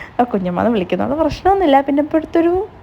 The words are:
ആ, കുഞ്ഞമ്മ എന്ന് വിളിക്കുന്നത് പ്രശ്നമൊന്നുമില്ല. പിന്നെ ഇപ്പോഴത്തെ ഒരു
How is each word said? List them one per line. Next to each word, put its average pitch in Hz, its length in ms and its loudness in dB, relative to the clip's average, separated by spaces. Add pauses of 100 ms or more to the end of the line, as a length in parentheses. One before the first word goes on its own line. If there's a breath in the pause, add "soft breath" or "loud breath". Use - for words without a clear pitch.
(220 loud breath)
ആ, - 20 2
കുഞ്ഞമ്മ 185 380 -2
എന്ന് 214 100 2
വിളിക്കുന്നത് 202 460 -2
പ്രശ്നമൊന്നുമില്ല. 320 640 2
പിന്നെ 285 220 0
ഇപ്പോഴത്തെ 311 360 -2
ഒരു 349 280 0 (160)